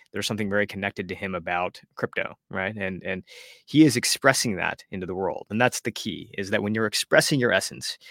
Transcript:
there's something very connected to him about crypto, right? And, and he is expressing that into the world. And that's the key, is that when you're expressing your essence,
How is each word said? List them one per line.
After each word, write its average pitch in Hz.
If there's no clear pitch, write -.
there's 101
something 107
very 101
connected 98
to 92
him 95
about 90
crypto, -
right? 95
And, 95
and 95
he 151
is 123
expressing 123
that 85
into 92
the 90
world. 90
And 107
that's 123
the 117
key, -
is 98
that 101
when 104
you're 110
expressing 143
your 120
essence, -